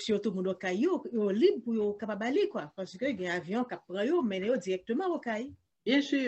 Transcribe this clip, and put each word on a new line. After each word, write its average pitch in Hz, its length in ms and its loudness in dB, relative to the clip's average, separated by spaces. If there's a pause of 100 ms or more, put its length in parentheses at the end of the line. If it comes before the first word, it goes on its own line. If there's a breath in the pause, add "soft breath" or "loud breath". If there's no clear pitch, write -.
si - 80 -2
yo, 202 80 2
tout 202 160 -2
moun, 190 160 -2
okay, 185 240 -2
yo, 294 240 2 (160)
yo 208 160 2
lib 262 320 4
pou 233 140 -2
yo 208 240 2
kapab 208 260 -4
ale, 349 240 2
kwa, 160 240 -6
paske 196 400 -4
gen 180 160 -4
avyon 180 380 -2
k 180 100 -8
ap - 80 -20
pran 202 220 -2
yo, 339 180 2
mennen 196 240 0
yo, 254 80 2
dirèkteman, 233 560 -2
okay. 233 320 -4 (400)
Byensi 277 420 4